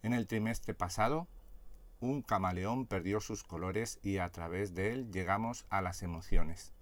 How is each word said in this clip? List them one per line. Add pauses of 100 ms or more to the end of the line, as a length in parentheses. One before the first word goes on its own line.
En
el
trimestre
pasado, (720)
un
camaleón
perdió
sus
colores
y
a
través
de
él
llegamos
a
las
emociones. (100)